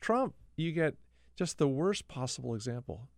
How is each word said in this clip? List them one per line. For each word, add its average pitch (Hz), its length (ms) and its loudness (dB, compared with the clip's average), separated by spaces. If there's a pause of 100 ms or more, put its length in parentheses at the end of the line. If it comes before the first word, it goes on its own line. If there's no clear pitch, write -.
Trump, 240 360 2 (200)
you 165 140 0
get 160 240 2 (400)
just - 240 -4
the 151 80 6
worst 156 400 0
possible 127 480 -6
example. 117 640 -6